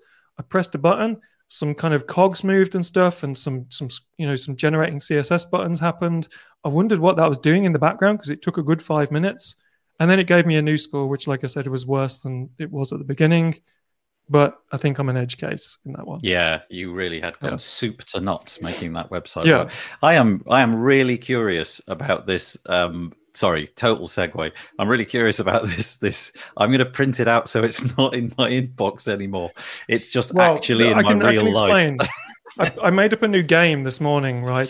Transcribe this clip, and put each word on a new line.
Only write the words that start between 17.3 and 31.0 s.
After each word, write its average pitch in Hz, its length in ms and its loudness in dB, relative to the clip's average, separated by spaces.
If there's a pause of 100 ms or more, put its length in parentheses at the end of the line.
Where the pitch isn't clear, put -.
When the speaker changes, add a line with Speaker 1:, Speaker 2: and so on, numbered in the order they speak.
Speaker 2:
gone - 140 -8
Speaker 1:
Yeah. - 40 -6
Speaker 2:
soup - 500 -8
to - 140 -8
nuts - 400 -6
making 85 320 -8
that 82 160 -10
website 85 380 -6
Speaker 1:
Yeah. 156 140 4
Speaker 2:
work. - 100 -6 (320)
I 160 120 6
am, 113 360 2
I 123 100 6
am 117 140 2
really 127 420 2
curious 107 720 -2
about 85 380 -4
this, 92 400 -4
um, 87 480 -2 (240)
sorry, 82 300 0
total 90 400 -2
segue. 85 420 -4 (300)
I'm 104 80 0
really 117 160 0
curious 113 340 0
about 95 240 0
<laughs> 92 140 -4
this, - 220 -4
this. - 340 -2 (240)
I'm 107 160 2
gonna 131 120 4
print 131 360 -2
it 113 80 2
out 117 200 2
so 110 140 0
it's 123 340 -2
<laughs> - 0 -
not 135 200 0
in 120 200 -4
my 120 140 0
inbox 127 560 -4
anymore. 98 460 -6 (340)
It's 113 220 -2
just - 260 -2
Speaker 1:
Well, 175 220 6
Speaker 2:
actually 117 340 2
in 107 80 4
Speaker 1:
I 208 40 6